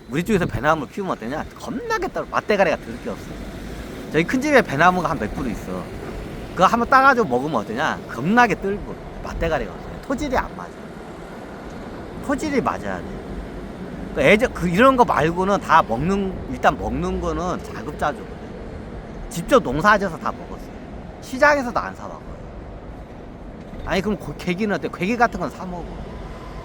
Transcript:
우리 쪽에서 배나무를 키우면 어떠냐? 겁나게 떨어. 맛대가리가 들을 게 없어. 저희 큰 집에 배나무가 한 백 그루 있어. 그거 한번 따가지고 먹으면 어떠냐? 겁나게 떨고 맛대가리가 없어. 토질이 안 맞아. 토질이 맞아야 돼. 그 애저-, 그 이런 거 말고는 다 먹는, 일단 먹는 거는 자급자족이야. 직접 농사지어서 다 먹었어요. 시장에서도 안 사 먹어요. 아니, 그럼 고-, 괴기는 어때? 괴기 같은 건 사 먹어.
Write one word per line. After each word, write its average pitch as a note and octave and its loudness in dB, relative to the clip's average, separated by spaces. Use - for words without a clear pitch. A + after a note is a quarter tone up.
우리 F3 0
쪽에서 F#3 4
배나무를 D3 2
키우면 F#3+ -2
어떠냐? B2 -4
겁나게 A4 -2
떨어. D#3 -4
맛대가리가 F3 4
들을 A#2 -10
게 B2 -8
없어. F2+ -8
저희 D#3+ 4
큰 C4 0
집에 C#4 6
배나무가 E3+ 4
한 D#3 0
백 G#2 -2
그루 - -2
있어. F#2 -6
그거 F3+ 6
한번 A#3 2
따가지고 C4 8
먹으면 B2+ 2
어떠냐? A2+ 0
겁나게 G3 4
떨고 G3+ -4
맛대가리가 C#3 -2
없어. - -12
토질이 C4+ -2
안 - 0
맞아. F2 -10
토질이 C#4+ 2
맞아야 F#2 0
돼. D#2+ -8
그 D#3+ 0
애저-, G#3 6
그 - -2
이런 B3 8
거 B3 8
말고는 F3 2
다 D#3 8
먹는, F3+ 0
일단 F#3 4
먹는 D#3+ -2
거는 E3 -2
자급자족이야. A2+ -6
직접 G3+ 4
농사지어서 D#3+ 2
다 A2+ -4
먹었어요. F#2 -10
시장에서도 C4 2
안 F#2+ -4
사 G#2+ -12
먹어요. E2 -10
아니, F3 0
그럼 G3+ 0
고-, - -8
괴기는 F#3 0
어때? D3+ -4
괴기 G3+ 0
같은 A3 4
건 D3 -2
사 - -10
먹어. F3+ -6